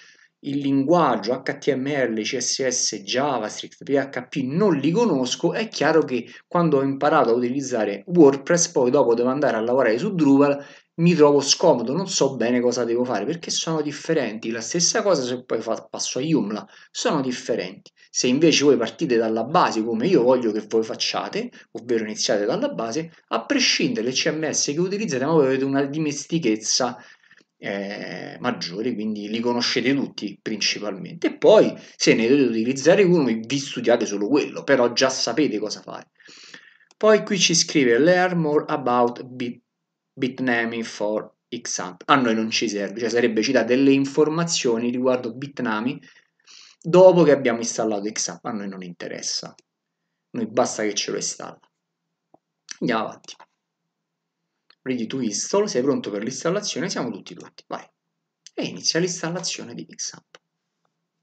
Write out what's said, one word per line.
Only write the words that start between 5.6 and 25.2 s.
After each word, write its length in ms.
chiaro 360
che 220
quando 320
ho 60
imparato 480
a 20
utilizzare 720
WordPress, 640
poi 220
dopo 240
devo 140
andare 280
a 40
lavorare 360
su 160
Drupal, 500
mi 180
trovo 260
scomodo, 540
non 120
so 280
bene 240
cosa 240
devo 200
fare, 220
perché 240
sono 320
differenti. 720
La 100
stessa 400
cosa 220
se 200
poi 160
fa-, 300
passo 300
a 20
Joomla, 460
sono 300
differenti. 720
Se 200
invece 360
voi 140
partite 400
dalla 260
base, 400
come 220
io 160
voglio 300
che 160
voi 160
facciate, 640
ovvero 320
iniziate 420
dalla 240
base, 420
a 140
prescindere 600
dal 100
C 140
M 220
S 140
che 140
utilizzate, 460